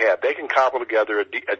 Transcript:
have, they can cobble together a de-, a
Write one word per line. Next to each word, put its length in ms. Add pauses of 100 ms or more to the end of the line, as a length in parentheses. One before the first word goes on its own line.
have, 160
they 120
can 140
cobble 320
together 400
a 60
de-, 260
a 80